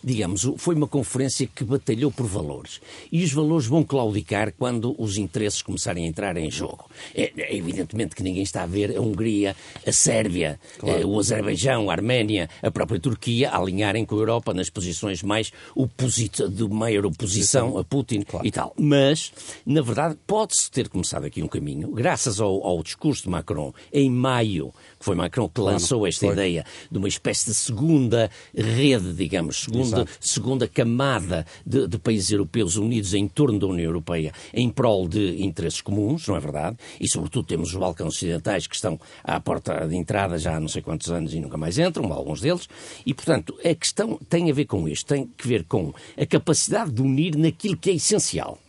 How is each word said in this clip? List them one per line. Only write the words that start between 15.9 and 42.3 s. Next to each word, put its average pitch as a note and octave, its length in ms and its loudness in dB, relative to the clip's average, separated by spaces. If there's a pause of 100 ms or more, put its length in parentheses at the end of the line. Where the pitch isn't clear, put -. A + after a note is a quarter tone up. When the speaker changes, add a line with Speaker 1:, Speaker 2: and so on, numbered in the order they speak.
Speaker 1:
de G#2 220 -2
maior G#2+ 380 2
oposição G#2 640 2
Speaker 2:
Sim, - 40 -2
sim. - 80 -2
Speaker 1:
a F2+ 40 -4
Putin B2 360 0
Speaker 2:
Claro. - 260 -4
Speaker 1:
e G#2+ 40 2
tal. - 280 -4
Mas, C#3+ 540 4 (320)
na D3+ 160 4
verdade, C#3+ 340 0 (120)
pode-se - 440 0
ter A2+ 200 -2
começado E2 340 -4
aqui D2 180 -6
um D#2 60 -2
caminho, - 400 -4
graças B2+ 500 0
ao, G2 280 2
ao F2 160 0
discurso C3+ 400 -2
de G2 80 -6
Macron, D#2+ 420 -4 (180)
em C#3 200 4
maio, A#2 640 0 (240)
que - 80 -8
foi G2 100 2
Macron F2 320 0
que D#2+ 60 -10
Speaker 2:
Claro, G2+ 180 2
Speaker 1:
lançou G2+ 340 2
esta F2+ 200 0
Speaker 2:
foi. G2+ 80 4
Speaker 1:
ideia F#2+ 160 2 (400)
de - 80 -2
uma G2 80 0
espécie - 400 -2
de A2 80 -2
segunda A#2+ 760 4 (240)
rede, A2+ 600 4
digamos, E2+ 500 -2
segunda, A#2 400 0
Speaker 2:
Exato. F#2 80 -2 (100)
Speaker 1:
segunda A#2+ 460 0
camada A#2 800 0 (180)
de, B2+ 220 2
de F2+ 100 -2
países G#2+ 360 0
europeus G2 420 2
unidos G#2+ 400 0
em G2+ 140 2
torno B2 320 4
da G2 80 2
União E2+ 180 0
Europeia, E2 460 -2 (200)
em A#2+ 160 2
prol A2 380 2
de F2+ 380 0
interesses E2 360 -4
comuns, G#2+ 460 0
não G2+ 80 0
é D#2+ 60 0
verdade? D2+ 360 -4 (240)
E, - 80 0
sobretudo, - 380 -2
temos E2+ 260 -2
os F#2 60 -6
Balcãs F#2 380 -2
Ocidentais, E2+ 500 -2
que - 80 -12
estão F2+ 240 -2 (240)
à - 180 -2
porta D#3 460 -2
de D#2+ 80 -2
entrada F#2 440 0
já D#2+ 180 -2
há D#2+ 40 -2
não D#2 80 -2
sei E2 140 -6
quantos E2 300 -6
anos D#2+ 200 -2
e D#2+ 60 -4
nunca D2 180 -6
mais E2 220 -2
entram, F3 340 0
alguns C#2+ 280 -4